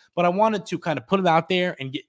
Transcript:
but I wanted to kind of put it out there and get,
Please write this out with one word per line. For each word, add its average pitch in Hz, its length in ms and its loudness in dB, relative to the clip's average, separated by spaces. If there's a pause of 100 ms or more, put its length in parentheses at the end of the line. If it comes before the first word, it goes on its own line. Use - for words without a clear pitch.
(140)
but 175 120 2
I - 20 4
wanted 208 380 0
to 170 120 -6
kind 151 200 -4
of - 80 -12
put 196 140 0
it 185 60 0
out 165 220 2
there 180 320 0
and 135 100 -10
get, 135 180 -8